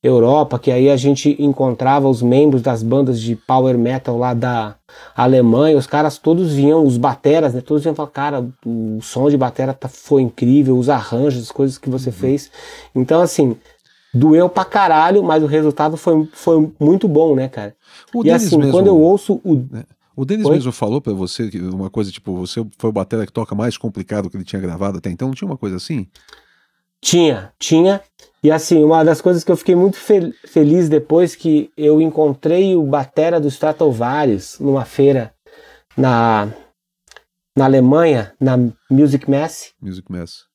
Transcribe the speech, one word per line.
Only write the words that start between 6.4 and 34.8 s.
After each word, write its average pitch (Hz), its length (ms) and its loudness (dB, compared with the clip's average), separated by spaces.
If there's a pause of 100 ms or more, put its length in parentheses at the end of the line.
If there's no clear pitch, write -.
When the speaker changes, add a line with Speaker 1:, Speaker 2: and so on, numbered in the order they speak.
Speaker 1:
vinham, 147 340 2
os 127 120 2
bateras, 139 560 0
né, 123 80 -6
todos 147 220 -2
vinham 156 120 -2
falar, 151 140 -8
"Cara, 139 400 -6 (160)
o 110 360 -6
som 135 280 -2
de 143 80 2
batera 131 360 -2
tá, - 140 -14
foi - 340 -2
incrível, 127 560 2
os 123 120 -2
arranjos, 123 540 -2
as - 80 -18
coisas 135 260 -4
que - 120 -10
você 127 200 -6
Speaker 2:
Uhum. 110 60 -12
Speaker 1:
fez." 135 360 -4 (420)
Então, 131 280 2
assim, 147 340 0 (580)
doeu 156 360 4
pra 185 160 -2
caralho, 185 580 2
mas 160 200 0
o - 20 -2
resultado 151 500 0
foi, 156 380 0
foi 156 440 0
muito 180 300 2
bom, 160 280 2
né, 131 120 -4
cara? 104 260 -14 (400)
Speaker 2:
O 240 80 -4
Speaker 1:
E 220 40 -2
Speaker 2:
Denis 202 220 2
Speaker 1:
assim, 160 100 2
Speaker 2:
mesmo, 143 160 2
Speaker 1:
quando 190 140 4
eu 190 120 4
ouço 190 460 2
o 170 100 2 (160)
Speaker 2:
né, 117 120 -14 (300)
o 135 120 -8
Denis 208 200 -4
Speaker 1:
Oi? 151 100 2
Speaker 2:
mesmo 131 180 -2
falou 117 260 -4
pra 110 140 -6
você 95 360 -6
que 98 100 -10
uma 95 300 -8
coisa, 101 220 -6
tipo, - 240 -10
você 92 300 -8 (120)
foi 113 120 -4
o 107 40 -6
batera 104 320 -4
que - 60 -20
toca 110 240 -8
mais 110 220 -4
complicado 98 520 -8
que - 60 -18
ele 95 80 -12
tinha 95 180 -10
gravado 92 360 -8
até 95 120 -10
então, 107 200 -8
não 135 60 -8
tinha 196 140 -12
uma 139 80 -10
coisa 98 200 -8
assim? 110 280 -10 (960)
Speaker 1:
Tinha, 143 560 0
tinha. 185 440 2 (420)
E 151 80 6
assim, 156 320 2
uma 160 200 4
das 156 180 2
coisas 180 220 0
que - 80 -2
eu 170 60 2
fiquei - 180 0
muito 190 220 2
fel-, 190 360 0 (120)
feliz 160 440 2
depois 156 460 0
que 151 420 -2
eu 151 240 2
encontrei 156 720 0
o 165 80 2
batera 147 560 -2
do 147 100 -2
Stratovarius 135 1120 -2
numa 135 260 -2